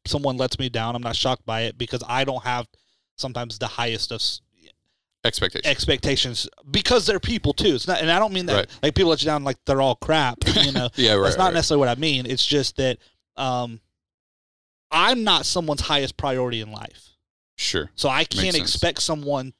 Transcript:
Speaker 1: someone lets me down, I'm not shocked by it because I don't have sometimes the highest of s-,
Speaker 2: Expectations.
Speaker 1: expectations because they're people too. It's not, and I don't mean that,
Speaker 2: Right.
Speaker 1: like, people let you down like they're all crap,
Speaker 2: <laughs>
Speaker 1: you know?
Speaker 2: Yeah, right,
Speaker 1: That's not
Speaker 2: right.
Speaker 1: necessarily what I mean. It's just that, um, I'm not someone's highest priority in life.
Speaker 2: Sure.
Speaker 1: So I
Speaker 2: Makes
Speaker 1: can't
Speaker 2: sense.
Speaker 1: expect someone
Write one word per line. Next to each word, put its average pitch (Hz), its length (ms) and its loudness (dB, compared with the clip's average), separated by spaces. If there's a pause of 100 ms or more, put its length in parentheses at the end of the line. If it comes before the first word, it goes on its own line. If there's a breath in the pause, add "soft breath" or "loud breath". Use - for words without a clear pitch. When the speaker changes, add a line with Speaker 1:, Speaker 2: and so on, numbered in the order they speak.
Speaker 1:
someone 139 320 -2
lets 127 220 -2
me 131 100 -2
down, 120 260 -2
I'm 120 60 -6
not 117 140 -4
shocked 127 300 -2
by 113 160 -2
it 113 160 -6
because 120 300 -6
I 135 180 0
don't 131 180 -4
have 123 240 -4 (500)
sometimes 120 400 -8
the 117 100 -4
highest 117 440 -4
of 117 60 -8
s-, - 240 -4 (840)
Speaker 2:
Expectations. - 460 -2
Speaker 1:
expectations 135 800 -2 (200)
because 208 360 2
they're 202 140 0
people 117 340 -2
too. 185 220 2
It's - 120 -4
not, 180 140 2
and 156 100 2
I 175 80 4
don't 214 140 2
mean 185 140 -2
that, 170 80 0
Speaker 2:
Right. 98 120 2 (160 loud breath)
Speaker 1:
like, 151 120 2
people 185 140 6
let 156 120 4
you 139 40 -2
down 151 180 0
like 135 220 -2
they're 135 160 2
all 131 140 4
crap, 147 420 2 (100)
Speaker 2:
<laughs> - 160 2
Speaker 1:
you 139 80 2
know? 123 240 -2
Speaker 2:
Yeah, 113 180 4
right, 98 100 4
Speaker 1:
That's 98 140 2
not 185 80 4
Speaker 2:
right. 180 100 2
Speaker 1:
necessarily 156 240 2
what 131 100 4
I 120 100 0
mean. 139 260 0
It's 123 200 0
just 143 320 0
that, 131 200 0 (380 soft breath)
um, 123 460 -4 (1080)
I'm 220 320 4
not 180 220 2
someone's 156 360 -2
highest 143 360 0
priority 127 440 -2
in 107 100 -12
life. - 380 -18 (480)
Speaker 2:
Sure. - 380 -2
Speaker 1:
So - 120 -2
I 135 120 2
Speaker 2:
Makes - 200 0
Speaker 1:
can't 185 160 2
Speaker 2:
sense. - 200 0
Speaker 1:
expect - 260 -2
someone 143 580 -4